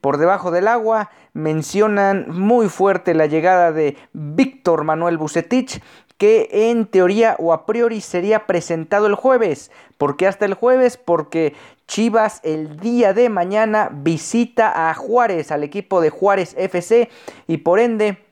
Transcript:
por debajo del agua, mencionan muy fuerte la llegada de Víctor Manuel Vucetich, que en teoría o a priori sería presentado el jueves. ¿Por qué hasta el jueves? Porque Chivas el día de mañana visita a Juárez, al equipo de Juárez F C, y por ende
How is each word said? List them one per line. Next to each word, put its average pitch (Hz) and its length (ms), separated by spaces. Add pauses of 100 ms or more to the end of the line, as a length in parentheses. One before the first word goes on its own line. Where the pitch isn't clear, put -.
por 139 160
debajo 180 320
del 180 180
agua, 220 420 (220)
mencionan 196 960
muy 208 400
fuerte 185 460
la 156 100
llegada 165 480
de 151 240 (160)
Víctor 160 720
Manuel 165 320
Vucetich, 165 680 (360)
que 214 340
en 226 320
teoría 202 540
o 165 160
a 160 100
priori 226 380
sería 208 440
presentado 175 600
el 202 80
jueves. 226 560 (260)
¿Por 143 220
qué 185 80
hasta 190 180
el 196 80
jueves? 247 460
Porque 160 560 (320)
Chivas 220 560
el 156 360
día 220 360
de 240 160
mañana 208 600
visita 165 1000
a - 20
Juárez, 214 580
al 147 140
equipo 185 380
de 156 80
Juárez 196 480
F 185 240
C, - 260 (380)
y 165 120
por 180 220
ende 214 520